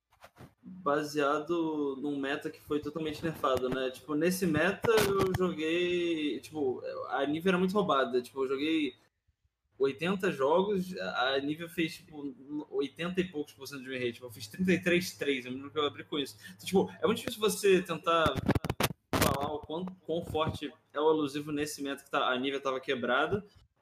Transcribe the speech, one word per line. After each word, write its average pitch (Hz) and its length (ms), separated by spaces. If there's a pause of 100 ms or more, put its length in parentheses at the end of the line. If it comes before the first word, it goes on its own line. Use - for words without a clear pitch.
(600)
baseado 147 1400
num 147 180
meta 147 300
que - 120
foi 147 180
totalmente 151 440
nerfado, 131 460
né? 127 220
Tipo, - 240
nesse 185 300
meta 175 460 (160)
eu 190 300
joguei, 170 1040
tipo, 143 420 (280)
a 139 160
Nivea 165 260
era 180 60
muito 185 160
roubada, 135 480
tipo, 135 220
eu 131 60
joguei 147 440 (840)
oitenta 170 540
jogos, 180 680
a 127 420
Nivea 156 280
fez, 165 280
tipo, 143 760
oitenta 160 500
e 180 40
poucos 151 300
por 135 140
cento 139 160
de 131 60
win 131 80
rate, 123 160
tipo, 123 140
eu 117 40
fiz 107 160
trinta 185 240
e 165 100
três 175 360
três, 135 280
eu 127 60
me 127 60
lembro 139 140
que 151 80
eu 147 60
abri 139 180
com 156 160
isso. - 180 (180)
Então, - 100
tipo, 185 260 (100)
é - 60
muito 226 120
difícil - 200
você 190 420
tentar 165 520 (800)
falar 143 420
o 147 60
quão, 165 260 (200)
quão 170 200
forte 151 460 (220)
é 143 60
o 156 120
elusivo 147 400
nesse 147 300
meta 139 220
que - 80
tá, 117 180
a 123 100
Nivea 135 200
tava 131 200
quebrada, 139 640 (380)